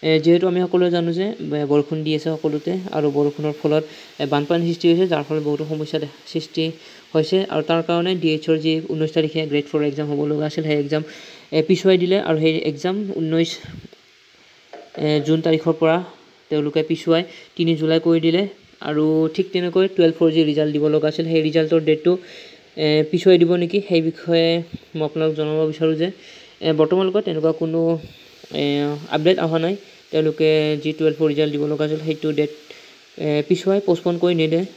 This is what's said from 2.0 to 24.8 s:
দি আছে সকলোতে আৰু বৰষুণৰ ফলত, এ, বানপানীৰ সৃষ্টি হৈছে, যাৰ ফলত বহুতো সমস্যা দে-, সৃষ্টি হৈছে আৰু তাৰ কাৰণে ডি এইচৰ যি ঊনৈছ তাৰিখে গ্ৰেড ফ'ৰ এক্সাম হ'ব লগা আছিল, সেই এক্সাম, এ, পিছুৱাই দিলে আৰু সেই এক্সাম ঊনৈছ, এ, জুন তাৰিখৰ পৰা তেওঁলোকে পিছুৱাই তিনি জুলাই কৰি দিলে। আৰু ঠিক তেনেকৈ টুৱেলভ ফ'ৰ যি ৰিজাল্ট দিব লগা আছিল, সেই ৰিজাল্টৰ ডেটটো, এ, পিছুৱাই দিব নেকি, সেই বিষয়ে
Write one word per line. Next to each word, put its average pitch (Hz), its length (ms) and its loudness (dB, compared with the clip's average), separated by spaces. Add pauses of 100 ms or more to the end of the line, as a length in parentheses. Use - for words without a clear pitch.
দি 156 140 -2
আছে 156 180 -4
সকলোতে 156 360 -4 (260)
আৰু 147 100 0 (100)
বৰষুণৰ 147 440 0
ফলত, 151 220 2 (360)
এ, 147 60 -2
বানপানীৰ 147 420 0
সৃষ্টি 165 200 -2
হৈছে, 170 200 4
যাৰ 156 160 0
ফলত 156 200 -4
বহুতো 147 280 -2
সমস্যা 156 280 -4
দে-, 147 140 -8 (140)
সৃষ্টি 160 360 -4 (480)
হৈছে 160 260 2 (160)
আৰু 156 100 0
তাৰ 165 240 0
কাৰণে 170 240 0 (100)
ডি 170 140 0
এইচৰ 156 240 0
যি 160 140 0 (200)
ঊনৈছ 156 200 -2
তাৰিখে 156 260 0 (120)
গ্ৰেড 143 200 0
ফ'ৰ 151 180 0
এক্সাম 147 220 -6
হ'ব 147 100 -2 (100)
লগা 151 140 -2
আছিল, 151 180 -4
সেই 151 200 0
এক্সাম, 151 200 -2 (480)
এ, 160 100 2
পিছুৱাই 185 360 4
দিলে 180 200 2 (120)
আৰু 160 100 2
সেই 160 160 2 (160)
এক্সাম 180 240 -4 (240)
ঊনৈছ, 165 320 0 (1400)
এ, 151 140 -2 (180)
জুন 160 140 4
তাৰিখৰ 160 380 2
পৰা 160 180 4 (540)
তেওঁলোকে 151 320 0
পিছুৱাই 165 400 0 (320)
তিনি 165 200 0
জুলাই 160 240 2
কৰি 165 200 4
দিলে। 165 280 2 (340)
আৰু 156 520 2
ঠিক 185 180 -2
তেনেকৈ 180 360 2
টুৱেলভ 170 320 0
ফ'ৰ 165 120 4
যি 160 120 2
ৰিজাল্ট 151 300 0
দিব 151 160 0
লগা 151 180 0
আছিল, 156 180 -2
সেই 160 160 0
ৰিজাল্টৰ 156 380 2
ডেটটো, 156 380 2 (600)
এ, 156 340 2
পিছুৱাই 185 260 4
দিব 170 180 4
নেকি, 175 340 0
সেই 170 120 4
বিষয়ে 165 640 0 (320)